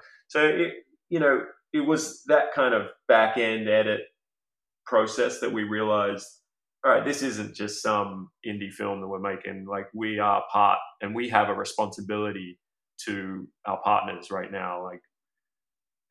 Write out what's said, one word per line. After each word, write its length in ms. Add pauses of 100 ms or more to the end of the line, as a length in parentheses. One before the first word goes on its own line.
(280)
So 160
it, 300 (360)
you 100
know, 240 (280)
it 100
was 440
that 260
kind 220
of 140 (200)
back 300
end 320
edit 320 (840)
process 540
that 120
we 120
realized, 600 (560)
"All 100
right, 120
this 160
isn't 340
just 280
some 480 (120)
indie 300
film 280
that 60
we're 120
making. 500
Like, 240
we 240
are 340
part, 280 (200)
and 140
we 160
have 200
a 40
responsibility 1080 (460)
to 420 (200)
our 160
partners 480
right 200
now." 320
Like 180 (1080)